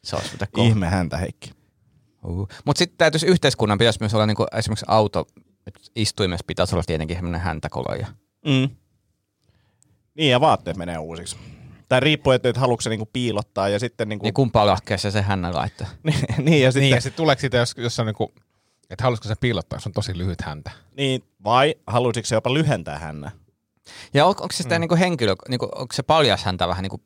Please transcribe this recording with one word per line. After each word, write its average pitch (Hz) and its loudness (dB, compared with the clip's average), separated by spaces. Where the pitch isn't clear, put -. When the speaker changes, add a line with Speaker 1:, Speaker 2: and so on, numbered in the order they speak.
Speaker 1:
Se - -8
olisi - -6
muuten - -6
kova. 113 2
Speaker 2:
Ihme 107 4
häntä, 90 0
Heikki. - -8
Speaker 1:
Uhu. 90 -6
Mut 143 2
sit - -2
täytyisi 160 4
yhteiskunnan 123 2
pitäisi 113 4
myös 107 -2
olla 107 4
niinku 107 0
esimerkiksi 110 -4
auto, 101 2
istuimessa 95 -2
pitäisi 90 -2
olla 85 0
tietenkin 80 -4
semmonen 85 -6
häntäkoloja. 78 -6
Speaker 2:
Mm. 131 0
Niin, 151 4
ja 123 4
vaatteet 101 2
menee 85 -6
uusiksi. 82 -10
Tai 127 4
riippuu, 143 2
että, 127 2
et 113 -2
haluatko 123 0
se - -4
niinku 110 -4
piilottaa 104 -2
ja 104 2
sitten... 113 -4
Niinku 104 -6
Speaker 1:
Niin 107 -2
kumpaa 113 4
lahkeessa 101 0
se 104 0
hännän 92 -2
laittaa. - -4
Speaker 2:
<laughs> - -20
Niin, 151 0
niin, 147 4
ja 131 6
sitten 135 2
Speaker 3:
Niin, 135 6
ja 120 0
sit 117 -8
tuleeko 151 2
siitä, 127 -2
jos, 120 0
jos 117 -4
on 117 -2
niinku, 110 -4
et 95 -10
haluaisiko 120 0
se 101 -2
piilottaa, 117 -2
jos - -14
on 101 -10
tosi 98 -4
lyhyt 87 -4
häntä? 76 -10
Speaker 2:
Niin, 131 -2
vai 131 4
haluaisitko 120 0
se 117 0
jopa 123 0
lyhentää 113 -2
hännää? 76 -10
Speaker 1:
Ja 143 6
on, 180 6
onko 196 -2
se - -4
sitä 160 0
Speaker 3:
Mm. 165 0
Speaker 1:
niinku 170 2
henkilö, 160 2
niinku, 123 -2
onko - -10
se 135 -4
paljas 143 4
häntä 90 0
vähän 90 -2
niinku - -8